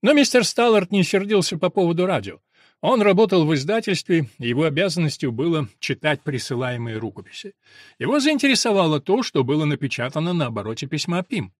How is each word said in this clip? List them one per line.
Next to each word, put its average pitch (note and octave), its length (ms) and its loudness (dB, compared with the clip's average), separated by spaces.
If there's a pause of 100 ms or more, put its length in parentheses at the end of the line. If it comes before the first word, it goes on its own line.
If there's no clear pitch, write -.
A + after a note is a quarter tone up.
Но D4+ 100 6
мистер B3+ 300 4
Сталлард A3 480 2
не G3 120 4
сердился G3 540 0
по F3+ 120 0
поводу F3 360 0
радио. A2+ 340 -4 (420)
Он A3 200 2
работал G3 440 4
в D#3 100 2
издательстве, E3+ 800 -2
и A#2+ 100 -6
его B2 180 0
обязанностью D#3 680 -2
было D3+ 360 0 (120)
читать D3 420 -2
присылаемые B2 760 -6
рукописи. A2 560 -12 (440)
Его B3 220 0
заинтересовало A#3 800 2
то, A3+ 240 0
что - 200 0
было D3 220 0
напечатано D3 680 -4
на D#3 140 -2
обороте A2+ 380 -8
письма E3+ 380 -4
Пим. D#3 360 -8